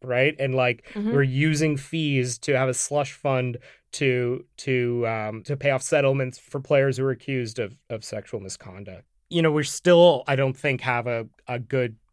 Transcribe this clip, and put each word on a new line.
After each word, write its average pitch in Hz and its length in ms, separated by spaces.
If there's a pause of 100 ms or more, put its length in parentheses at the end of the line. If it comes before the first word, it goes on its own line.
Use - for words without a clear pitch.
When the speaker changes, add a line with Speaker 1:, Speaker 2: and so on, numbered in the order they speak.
Speaker 1:
right? 127 380
And, 131 160
like, 123 360
Speaker 2:
Mm-hmm. 214 200
Speaker 1:
we're 139 100
using 147 540
fees 139 640
to 143 180
have 131 120
a 123 60
slush 143 380
fund 127 460 (340)
to, 123 520 (120)
to, 120 500
um, 110 380
to 147 120
pay 139 140
off 131 120
settlements 135 560
for - 200
players 135 380
who 131 80
are 135 60
accused 123 500
of, 110 160 (140)
of 110 120
sexual 107 380
misconduct. 95 640 (260)
You 165 120
know, 156 100
we 151 120
still, 170 640
I 139 80
don't 131 220
think, 135 240
have 120 260
a, 117 200 (200)
a 123 120
good 123 380 (160)